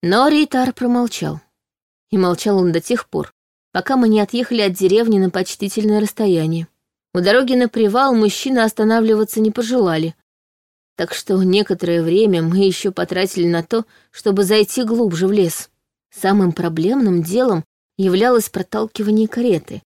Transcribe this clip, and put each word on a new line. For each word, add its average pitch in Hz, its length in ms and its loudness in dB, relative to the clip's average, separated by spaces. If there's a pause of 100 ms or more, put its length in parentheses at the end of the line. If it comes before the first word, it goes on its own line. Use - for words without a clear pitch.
Но 208 260 2
Рейтар 285 460 0
промолчал. 240 680 -2 (720)
И - 60 0
молчал 185 400 0
он 180 140 2
до 165 100 0
тех - 280 -4
пор, - 240 -8 (380)
пока 226 260 -2
мы 240 120 4
не 214 100 4
отъехали 240 420 -2
от 196 120 0
деревни 202 460 2
на 190 100 2
почтительное 208 720 -2
расстояние. 165 680 0 (460)
У 185 80 0
дороги 247 320 2
на 247 160 2
привал 226 440 2
мужчины 233 460 0
останавливаться 220 800 0
не 214 120 2
пожелали, 190 640 -2 (800)
так 165 180 -6
что 190 280 -2
некоторое 180 600 0
время 180 380 2
мы 165 160 0
ещё 196 340 0
потратили 180 560 -4
на 170 160 0
то, 226 220 -4 (260)
чтобы 202 320 -2
зайти 214 400 0
глубже 214 440 0
в 190 40 0
лес. 190 380 0 (420)
Самым 196 400 0
проблемным 175 720 -2
делом 190 400 0 (340)
являлось 202 520 2
проталкивание 214 800 -2
кареты. 220 540 -4 (100)